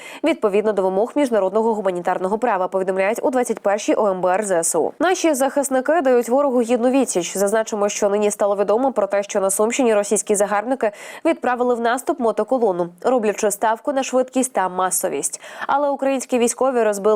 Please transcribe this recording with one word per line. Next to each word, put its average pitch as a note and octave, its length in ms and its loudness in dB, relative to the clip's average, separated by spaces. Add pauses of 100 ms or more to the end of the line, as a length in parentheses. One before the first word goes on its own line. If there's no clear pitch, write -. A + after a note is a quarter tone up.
(240)
відповідно G#3+ 500 0
до G3 80 0
вимог F#3+ 340 0
міжнародного A3 580 2
гуманітарного F#3 640 -2
права, G3+ 300 0
повідомляють F#3+ 560 -2
у D4+ 60 2
двадцять B3 300 -2
першій G#3 340 0
О G#3+ 140 2
М F#3 140 -2
Б F#3 60 0
Р G3 180 2
З G3 60 -2
С E3 240 0
У. D3+ 240 0
Наші E4 340 2
захисники C4+ 680 0
дають B3 280 2
ворогу C4 320 2
гідну A#3+ 280 2
відсіч. A3 480 0
Зазначимо, G#3 520 0
що G3+ 200 0
нині G#3 220 2
стало G3+ 240 0
відомо G#3 360 2
про G3+ 160 0
те, G3+ 160 0
що G3+ 180 -2
на F#3+ 80 2
Сумщині A3+ 440 2
російські G#3 420 0
загарбники G#3 560 0 (340)
відправили B3 500 0
в A3+ 40 -6
наступ B3+ 400 -2
мотоколону, G#3+ 720 0 (120)
роблячи G#3+ 500 0
ставку A3+ 420 -2
на C4 100 0
швидкість B3+ 500 -2
та F#3 160 0
масовість. F3+ 720 -4 (260)
Але C#4+ 220 0
українські C4+ 500 -2
військові A#3+ 440 0
розбили G#3 320 0